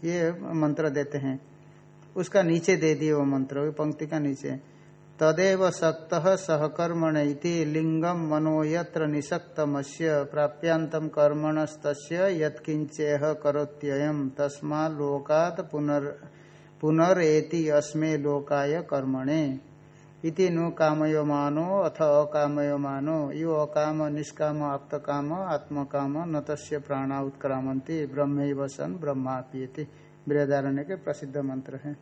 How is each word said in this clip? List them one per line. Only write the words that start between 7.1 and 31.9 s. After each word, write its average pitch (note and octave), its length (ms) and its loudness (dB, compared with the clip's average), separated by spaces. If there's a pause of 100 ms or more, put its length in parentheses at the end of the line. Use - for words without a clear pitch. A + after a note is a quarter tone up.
इति D3+ 460 0
लिंगम D#3+ 640 0
मनो D#3 360 2
यत्र E3 420 -2
निसक्तमस्य D3 1160 -2
प्राप्यांतम D#3 840 0
कर्मणस्तस्य D3+ 1300 0
यत्किंचेह D3+ 960 0 (100)
करोत्ययं C#3+ 880 0
तस्मा D3 580 -2
लोकात् D3+ 720 0 (100)
पुनर-, D3 420 0 (680)
पुनरेति D#3+ 880 4
अस्मे D#3 480 2
लोकाय C#3+ 680 0
कर्मणे C3+ 760 0 (680)
इति E3 260 2
नु E3+ 200 0
कामयमानो D3+ 960 2 (140)
अथ D#3+ 220 0
अकामयमानो, D3 1300 2
यो D#3+ 220 -2
अकाम D3+ 520 0
निष्काम D3+ 560 -4
आप्तकाम C#3+ 680 -4
आत्मकाम D3 840 -4 (140)
न D3+ 120 -2
तस्य D3 380 -6
प्राणा C#3 420 -4
उत्क्रामन्ति C3+ 840 -4
ब्रह्मैव C#3+ 600 0
सन् D3 340 -8
ब्रह्माप्येति, C3 840 -6 (420)
बृहदारण्य C#3 540 2
के F#3+ 140 -6
प्रसिद्ध C#3+ 400 -8
मंत्र C3 480 -6
हैं। D3 180 -8